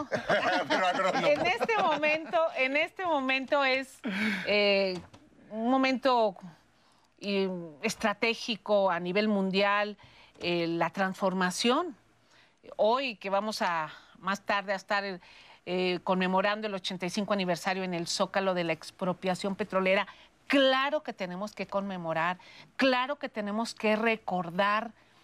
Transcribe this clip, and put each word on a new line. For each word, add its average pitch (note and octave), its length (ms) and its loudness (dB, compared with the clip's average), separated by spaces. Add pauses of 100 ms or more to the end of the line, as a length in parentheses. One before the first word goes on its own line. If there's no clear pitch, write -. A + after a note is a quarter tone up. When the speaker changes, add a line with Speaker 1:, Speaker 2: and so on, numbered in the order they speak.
Speaker 1:
mo-, - 60 -14
Speaker 2:
<laughs> F3+ 580 0
Pero F#3+ 180 2
agrónomo. F3+ 400 0
Speaker 1:
en D#4 200 2
este G#4+ 320 0
momento, D4+ 600 0 (180)
en C4 200 0
este F4+ 300 -2
momento C4+ 580 0
es, C4+ 360 -2 (460)
eh, G3 520 2 (520)
un A3+ 200 -2
momento B3+ 680 4 (840)
y G3 280 0 (320)
estratégico G#3 1120 0
a E3+ 100 0
nivel F3+ 280 0
mundial, G3+ 680 2 (440)
eh, E3+ 260 0
la E3 240 -2
transformación. F#3+ 1040 0 (800)
Hoy A#3 400 2
que G3 140 -8
vamos G#3 320 -2
a, E3+ 260 0 (300)
más F#3+ 240 -4
tarde G3+ 300 -2
a F#3+ 40 -2
estar, G3 440 -4 (440)
eh, F3+ 400 0
conmemorando F#3+ 600 2
el G#3 80 -6
ochenta F#3 320 -6
y F#3 40 -4
cinco G#3 220 -2
aniversario F#3 520 0
en F#3 100 -4
el E3+ 140 -4
Zócalo F#3+ 440 0
de F3+ 120 -2
la E3 100 -2
expropiación F3+ 800 -4
petrolera, F#3+ 520 0 (420)
claro C4+ 540 2
que A#3 120 -8
tenemos F#3 400 -8
que F#3+ 120 -6
conmemorar, F3+ 720 -2 (380)
claro C4 400 2
que - 140 -10
tenemos G#3+ 440 -4
que G#3+ 220 2
recordar G#3 920 0 (340)